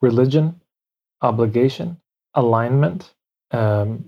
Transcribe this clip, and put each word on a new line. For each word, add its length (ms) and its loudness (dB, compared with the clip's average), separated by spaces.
religion, 600 2
obligation, 760 0
alignment, 800 0
um, 560 -2